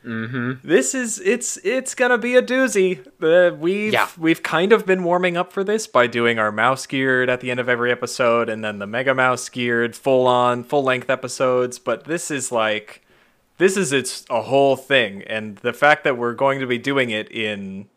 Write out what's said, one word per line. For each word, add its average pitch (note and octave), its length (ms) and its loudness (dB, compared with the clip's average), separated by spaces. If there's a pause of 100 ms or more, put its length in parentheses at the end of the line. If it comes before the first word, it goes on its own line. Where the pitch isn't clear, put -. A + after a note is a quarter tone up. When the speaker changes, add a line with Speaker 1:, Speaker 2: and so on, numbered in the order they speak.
Speaker 1:
Mm-hmm. B2 640 -6
Speaker 2:
This B3 260 2
is, B3 260 -6
it's, G#3+ 440 -2
it's B3+ 300 -4
gonna B3 240 2
be A#3+ 160 -2
a B3+ 80 6
doozy. G3+ 640 0 (160)
Uh, E3+ 340 4
we've, G3 380 -2
Speaker 1:
Yeah. G2+ 140 2 (100)
Speaker 2:
we've D#3+ 240 0
kind F3 320 0
of G3 100 0
been F#3 180 0
warming F3+ 360 0
up F3+ 120 -4
for G3 140 -6
this G#3+ 220 -4
by B2 220 2
doing A#2 300 0
our G#2+ 140 0
Mouse A#2+ 340 0
Geared C3 440 0
at B2 100 -2
the B2+ 100 -6
end B2 100 -4
of A#2+ 100 -2
every A#2+ 200 0
episode, A#2 600 0
and A2 120 -6
then G#2 180 -6
the G2+ 60 -8
Mega B2+ 280 -2
Mouse B2+ 340 0
Geared A#2+ 480 -2
full C3 300 4
on, B2 380 4
full A#2+ 180 0
length B2+ 260 -2
episodes. B2+ 720 -2
But - 260 -6
this E3+ 260 -6
is C3+ 220 -6
like, A2 480 -2 (560)
this F#3+ 220 2
is, E3 160 0
it's - 340 -2
a A#2 140 0
whole C#3 340 4
thing, A#2 460 0
and G#2+ 360 -8
the A#2+ 140 -4
fact D3 320 4
that C3+ 140 0
we're A#2+ 160 -4
going C3+ 260 0
to C3 60 -4
be B2 100 0
doing C3 320 0
it G#2+ 220 -4
in G2+ 680 -6